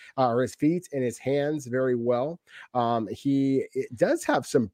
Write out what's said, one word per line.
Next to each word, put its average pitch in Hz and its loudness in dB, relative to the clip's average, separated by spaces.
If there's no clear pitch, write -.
uh, 131 4
or 120 2
his 120 -2
feet 170 0
and 139 -2
his 120 -2
hands 143 -2
very 127 0
well. 120 -2
Um, 117 0
he, 135 0
it 131 -6
does 247 2
have 208 0
some 113 2